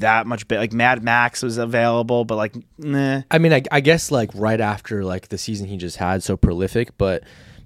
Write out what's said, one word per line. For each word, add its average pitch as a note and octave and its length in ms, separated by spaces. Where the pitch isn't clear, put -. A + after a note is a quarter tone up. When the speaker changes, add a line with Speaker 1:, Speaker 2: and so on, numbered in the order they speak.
Speaker 1:
that A2 260
much A2+ 220
be-, A#2 100
like, G#2+ 140
Mad A#2+ 320
Max A#2+ 400
was A#2 140
available, A#2 640
but, A2+ 120
like, G#2+ 180
nah. C#3 540
Speaker 2:
I E3 80
mean, D#3+ 140
I, C3 180
I D3 100
guess, D3+ 300
like, A#2+ 240
right A2 260
after, G#2 440
like, F#2 240
the G2 100
season G2+ 300
he G2 80
just F2 220
had, F#2 260
so F#2+ 120
prolific, F#2 600
but, F#2+ 260
I - 420